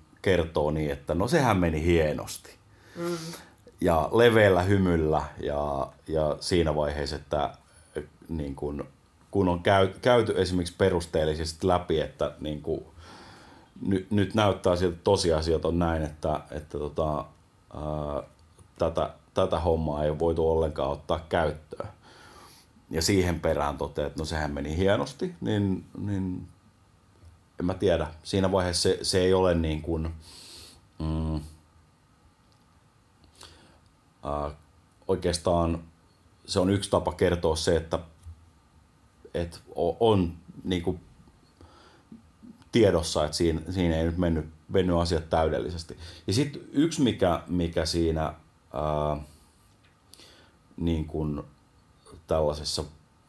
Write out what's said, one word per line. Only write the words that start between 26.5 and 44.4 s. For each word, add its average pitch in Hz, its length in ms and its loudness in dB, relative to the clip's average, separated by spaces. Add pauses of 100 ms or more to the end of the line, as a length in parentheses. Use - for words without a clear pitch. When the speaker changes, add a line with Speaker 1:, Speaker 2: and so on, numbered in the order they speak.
Speaker 1:
en 87 60 -2
mä 90 80 0
tiedä. 87 320 2 (160)
Siinä 95 300 0
vaiheessa 90 300 0
se, 120 200 2
se - 180 0
ei 92 140 4
ole 92 200 4
niin 78 280 -2
kuin, 82 320 -6 (840)
mm, 78 420 -4 (2750)
ää, 73 280 -6 (580)
oikeastaan 85 760 0 (640)
se 98 140 0
on 92 100 4
yksi 98 200 0
tapa 85 220 2
kertoa 85 440 2
se, 85 200 2
että, 82 220 -2 (1400)
että 85 240 -6 (180)
o-, 82 240 0
on 101 320 4 (320)
niin 90 180 -2
kuin 87 180 -4 (1700)
tiedossa, 87 520 4
että 76 120 -4
siinä, 80 240 2 (100)
siinä 87 260 0
ei 82 80 0
nyt 85 140 -2
mennyt, 82 280 0 (220)